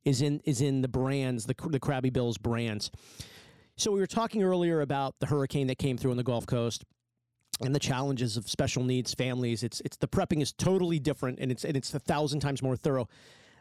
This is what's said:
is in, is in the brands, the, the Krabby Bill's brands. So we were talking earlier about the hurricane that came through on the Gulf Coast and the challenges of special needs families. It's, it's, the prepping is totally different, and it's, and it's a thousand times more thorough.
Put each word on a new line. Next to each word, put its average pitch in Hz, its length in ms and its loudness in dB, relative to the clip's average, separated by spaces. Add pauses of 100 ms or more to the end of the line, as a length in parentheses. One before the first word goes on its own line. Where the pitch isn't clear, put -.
is 135 180 4
in, 147 220 2
is 127 160 0
in 135 200 2
the 127 60 2
brands, 127 600 0
the, 131 100 -2 (140)
the 135 100 0
Krabby 131 320 0
Bill's 120 260 0
brands. 117 540 -2 (840)
So 220 140 0
we 196 80 2
were 190 80 2
talking 220 380 0
earlier 175 360 4
about 139 380 0
the - 80 0
hurricane 139 400 2
that 131 120 0
came 131 200 0
through 127 140 2
on 123 40 0
the 123 60 2
Gulf 117 240 0
Coast 117 380 0 (760)
and 131 140 0
the 139 60 2
challenges 127 560 -2
of 110 120 -6
special 127 360 0
needs 127 280 0
families. 123 520 -2
It's, - 160 -6
it's, - 160 -8
the 143 100 -4
prepping 175 340 0
is 139 120 -2
totally 180 480 2
different, 131 400 -2
and 131 100 -2
it's, 123 140 -4
and 156 120 -2
it's - 180 -6
a 143 40 -2
thousand 147 420 -2
times 139 220 -2
more 131 140 0
thorough. 131 320 0 (520)